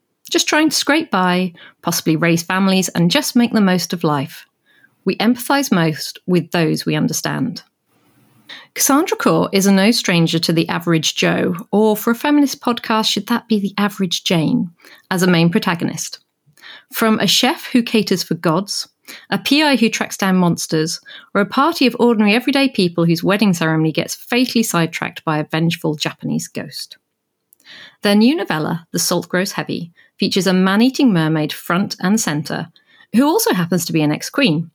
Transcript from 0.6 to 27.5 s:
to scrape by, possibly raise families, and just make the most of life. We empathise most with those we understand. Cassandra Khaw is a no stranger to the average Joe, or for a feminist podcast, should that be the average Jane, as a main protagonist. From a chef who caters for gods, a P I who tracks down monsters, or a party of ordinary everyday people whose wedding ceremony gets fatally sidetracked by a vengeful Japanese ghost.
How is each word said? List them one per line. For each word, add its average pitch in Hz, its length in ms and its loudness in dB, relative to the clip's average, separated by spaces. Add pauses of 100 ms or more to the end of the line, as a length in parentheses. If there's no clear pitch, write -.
to - 80 -2
scrape 311 340 0
by, 180 440 0 (260)
possibly 170 360 -2
raise 170 260 2
families, 190 480 0
and 180 200 2
just 294 260 0
make 240 160 2
the 220 100 2
most 185 320 0
of 175 100 -4
life. 143 420 -4 (600)
We 190 100 0
empathise 254 560 0
most 165 540 -2
with 175 240 0
those 156 340 0
we 156 100 -2
understand. 151 680 -4 (1120)
Cassandra 320 420 2
Khaw 175 360 2
is 196 140 2
a 202 60 4
no 196 200 4
stranger 165 480 2
to 170 120 -2
the 160 160 2
average 170 460 0
Joe, 180 400 0 (160)
or 214 260 2
for 233 140 -2
a 233 40 2
feminist 294 460 0
podcast, 233 500 -2
should - 180 -4
that 233 200 -4
be 220 120 2
the 196 180 -4
average 202 460 -2
Jane, 170 460 0 (400)
as 180 120 -2
a 185 80 2
main 170 180 4
protagonist. 170 680 -4 (760)
From 220 260 2
a - 80 0
chef 247 460 0
who 240 100 4
caters 202 400 0
for - 120 -4
gods, 170 540 -2 (420)
a 202 80 -2
P 285 240 2
I 285 140 4
who 220 140 2
tracks - 260 -6
down 190 200 0
monsters, 165 640 0 (360)
or 202 80 2
a 202 40 -2
party 285 400 2
of 233 140 0
ordinary 214 340 4
everyday 269 360 0
people 175 340 0
whose 165 180 2
wedding 196 300 2
ceremony 160 400 0
gets - 220 -6
fatally 247 480 -2
sidetracked 165 640 -4
by 156 120 0
a 151 60 -4
vengeful 165 500 -2
Japanese - 540 -8
ghost. - 480 -14 (1040)